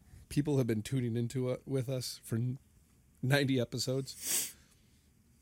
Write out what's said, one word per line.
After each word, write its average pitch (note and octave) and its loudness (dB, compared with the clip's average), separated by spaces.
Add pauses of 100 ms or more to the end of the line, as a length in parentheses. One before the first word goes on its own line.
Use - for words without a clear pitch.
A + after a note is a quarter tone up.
(280)
People C#3+ 2
have B2 4
been A2 2
tuning B2 0
into B2 -2
it - -6
with C3+ -2
us B2+ -4
for - -2
n-, B2 -2 (640)
ninety C3+ 4
episodes - -2 (880)